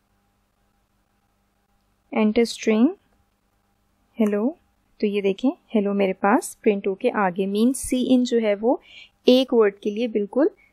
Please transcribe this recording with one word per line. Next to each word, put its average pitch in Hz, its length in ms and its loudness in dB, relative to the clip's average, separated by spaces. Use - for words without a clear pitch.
Enter 220 300 2
string 226 460 0
Hello, 214 380 -2
तो 214 60 0
ये 202 140 -4
देखें 196 280 -2
hello 202 200 -2
मेरे 190 200 0
पास 233 500 -2
print 202 240 0
होके 196 220 -2
आ 202 200 -2
गया। 190 180 -4
Means 220 320 0
सी 254 220 -4
इन 254 220 2
जो 240 160 0
है 208 160 0
वो 233 260 -2
एक 254 260 4
word 208 260 2
के - 120 -6
लिए 226 160 -4
बिल्कुल 220 420 -2